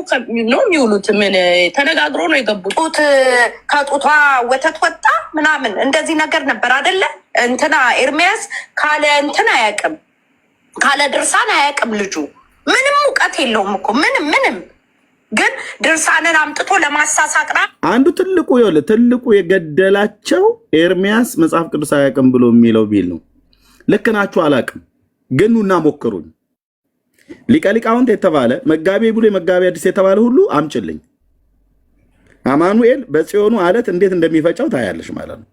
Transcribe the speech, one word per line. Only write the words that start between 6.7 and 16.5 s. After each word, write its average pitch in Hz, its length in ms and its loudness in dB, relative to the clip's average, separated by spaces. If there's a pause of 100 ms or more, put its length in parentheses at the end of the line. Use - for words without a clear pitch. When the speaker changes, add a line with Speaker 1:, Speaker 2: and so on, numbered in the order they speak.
Speaker 2:
አይደለ? 349 320 0 (360)
እንትና 247 360 0 (200)
ኤርሚያስ 330 460 0 (340)
ካለ 302 280 -2 (140)
እንትን 294 320 -2
አያውቅም፣ 220 440 -2 (840)
ካለ 277 340 0
ድርሳን 381 420 -2
አያውቅም 285 420 0
ልጁ። 202 220 -6 (520)
ምንም 523 300 0
እውቀት 554 400 0
የለውም 214 360 -2
እኮ - 200 -6
ምንም፣ 392 360 0
ምንም። 392 280 0 (720)
ግን 320 200 0 (300)
ድርሳንን 320 540 0
አምጥቶ 302 420 -2